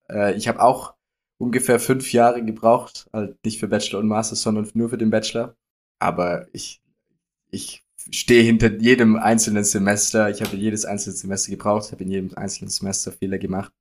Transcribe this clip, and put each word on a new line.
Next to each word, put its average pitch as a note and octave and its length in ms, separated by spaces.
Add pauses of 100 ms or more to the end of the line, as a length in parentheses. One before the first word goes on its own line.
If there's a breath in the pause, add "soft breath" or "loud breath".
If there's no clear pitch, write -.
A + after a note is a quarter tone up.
äh, G2+ 260
ich G#2+ 140
hab A2+ 120
auch B2+ 340 (420)
ungefähr B2 440
fünf C3 320
Jahre A#2+ 320
gebraucht, A2+ 680
halt G#2 320
nicht G#2+ 140
für G#2+ 100
Bachelor G#2 300
und G#2+ 80
Master, A2 300
sondern G#2+ 380
nur A#2 140
für A#2+ 100
den A2 120
Bachelor. A2 460 (420)
Aber F2 540
ich, - 280 (720)
ich - 340 (260)
stehe A#2+ 320
hinter A2+ 360
jedem A2+ 380
einzelnen G#2 480
Semester. G#2 640
Ich G#2 120
habe G2+ 140
jedes G#2+ 280
einzelne G2 320
Semester G2 340
gebraucht, G#2 360
ich - 60
habe - 120
in F#2 60
jedem F#2+ 260
einzelnen G2 340
Semester - 400
Fehler F#2+ 280
gemacht. F#2+ 420